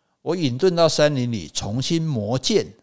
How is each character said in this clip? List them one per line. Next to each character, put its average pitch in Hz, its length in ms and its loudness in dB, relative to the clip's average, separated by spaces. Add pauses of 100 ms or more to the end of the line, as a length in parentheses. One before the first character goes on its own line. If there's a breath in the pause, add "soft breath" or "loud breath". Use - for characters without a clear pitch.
(240)
我 151 120 -2
隐 139 220 -2
遁 185 160 2
到 170 160 4
山 147 260 2
林 123 160 0
里 92 180 -6
重 107 300 -4
新 165 220 -2
磨 127 380 -2
剑， 180 260 2 (180)